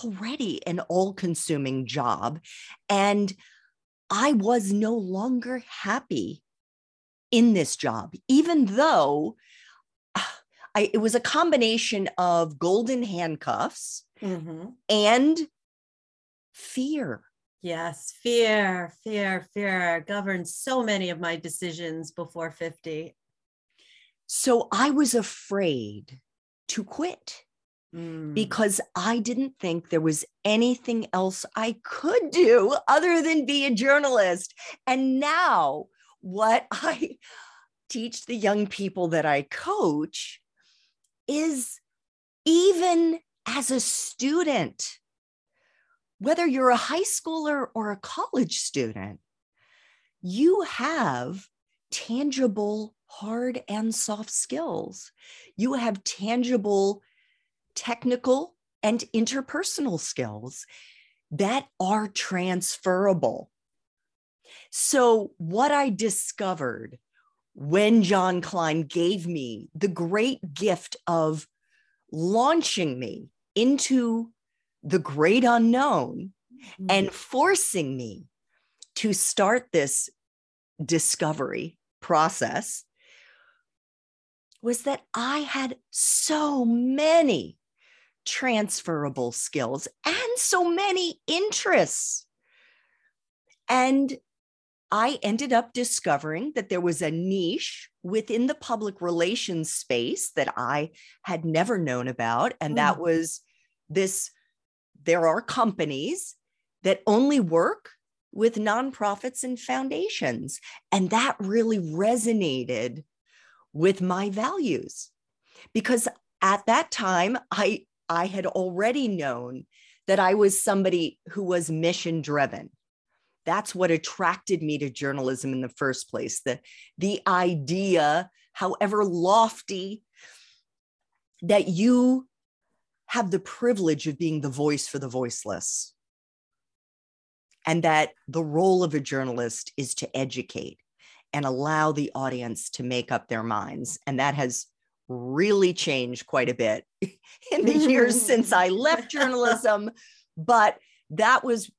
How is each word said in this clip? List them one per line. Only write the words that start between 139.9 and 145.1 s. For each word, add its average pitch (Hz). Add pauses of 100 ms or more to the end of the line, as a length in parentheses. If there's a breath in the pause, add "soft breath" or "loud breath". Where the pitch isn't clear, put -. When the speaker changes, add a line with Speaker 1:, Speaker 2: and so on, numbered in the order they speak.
Speaker 1:
to -
educate - (540 soft breath)
and 143
allow 151
the 147
audience 123
to -
make 123
up 117
their 113
minds. 117
And 135
that 143
has 127 (420)
really 170